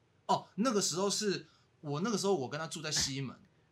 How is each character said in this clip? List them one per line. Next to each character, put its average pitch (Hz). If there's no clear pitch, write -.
哦， -
那 240
个 202
时 151
候 196
是， 190
我 147
那 220
个 214
时 190
候 196
我 131
跟 147
他 160
住 160
在 156
西 139
门， 127